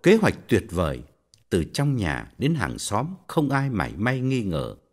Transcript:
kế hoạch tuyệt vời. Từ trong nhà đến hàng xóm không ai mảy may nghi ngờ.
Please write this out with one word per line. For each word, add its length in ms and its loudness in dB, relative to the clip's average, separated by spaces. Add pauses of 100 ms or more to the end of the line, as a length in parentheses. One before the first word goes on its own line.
kế 140 8
hoạch 320 0
tuyệt 220 4
vời. 320 -2 (480)
Từ 140 2
trong 320 -2
nhà 420 -4
đến 160 0
hàng 240 -4
xóm 280 -4 (200)
không 240 0
ai 200 0
mảy 260 -2
may 240 0
nghi 220 0
ngờ. 340 -4 (160)